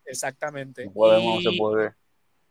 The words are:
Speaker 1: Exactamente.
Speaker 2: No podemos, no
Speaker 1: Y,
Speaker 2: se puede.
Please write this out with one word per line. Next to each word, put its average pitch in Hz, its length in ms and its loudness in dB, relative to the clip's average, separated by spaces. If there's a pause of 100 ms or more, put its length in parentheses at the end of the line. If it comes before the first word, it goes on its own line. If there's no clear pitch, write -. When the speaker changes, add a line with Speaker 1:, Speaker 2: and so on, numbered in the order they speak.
Speaker 1:
Exactamente. 135 800 -12
Speaker 2:
No 98 60 -18
podemos, 110 420 4
no 117 60 -2
Speaker 1:
Y, - 140 -2
Speaker 2:
se - 40 -4
puede. 107 340 0 (580)